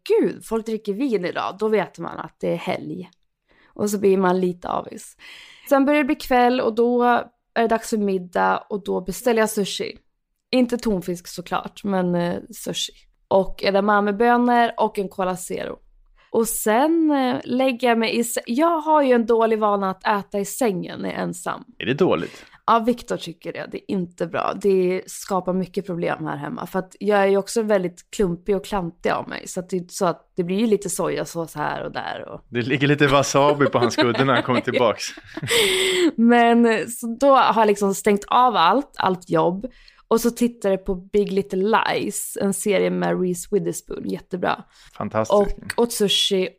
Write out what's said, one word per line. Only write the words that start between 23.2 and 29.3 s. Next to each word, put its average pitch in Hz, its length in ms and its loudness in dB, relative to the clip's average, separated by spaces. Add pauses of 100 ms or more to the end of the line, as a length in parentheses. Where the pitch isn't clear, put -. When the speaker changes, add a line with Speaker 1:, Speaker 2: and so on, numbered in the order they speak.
Speaker 1:
det. - 200 -12
Det 196 60 -10
är - 120 -14
inte 180 360 -4
bra. 170 260 -2 (100)
Det 185 440 2
skapar 185 460 -4
mycket 185 340 -4
problem 165 400 -6
här 151 100 -6
hemma. 147 300 -10
För 185 120 -4
att 185 220 -8
jag 202 180 2
är 196 80 4
ju 196 100 4
också 196 260 -2
väldigt 190 480 -2
klumpig 185 460 -2
och 190 80 -6
klantig 185 460 -4
av - 180 -4
mig. - 200 -12